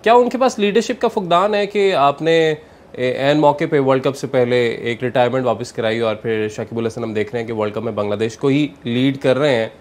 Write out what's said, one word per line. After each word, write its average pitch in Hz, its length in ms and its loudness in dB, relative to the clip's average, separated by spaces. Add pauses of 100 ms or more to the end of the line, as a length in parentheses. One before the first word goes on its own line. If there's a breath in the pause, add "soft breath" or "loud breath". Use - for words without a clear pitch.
क्या 220 120 6
उनके 247 240 4
पास 247 200 0
लीडरशिप 214 420 0
का 233 80 0
फुकदान 190 460 0
है 202 120 0
कि 196 240 0
आपने 156 680 2 (420 loud breath)
ए-, 127 140 -2
ऐन 139 260 2
मौके 147 280 4
पे 151 120 0
वर्ल्ड 135 260 2
कप 139 100 0
से 135 120 -10
पहले 123 400 2
एक 117 360 -4
रिटायरमेंट 123 440 0
वापस 113 260 -4
कराई 113 280 -2
और 110 140 0
फिर 107 340 -4
शाकिबुल 113 380 -6
हसन 113 160 -6
हम 110 120 -6
देख 107 200 -4
रहे 120 80 -2
हैं 113 40 -6
कि 117 60 -6
वर्ल्ड 107 220 -4
कप 110 80 -6
में 113 120 -6
बांग्लादेश 104 420 -2
को 143 120 -2
ही 143 220 0 (160)
लीड 127 300 0
कर 131 200 2
रहे 139 180 2
हैं 110 260 -2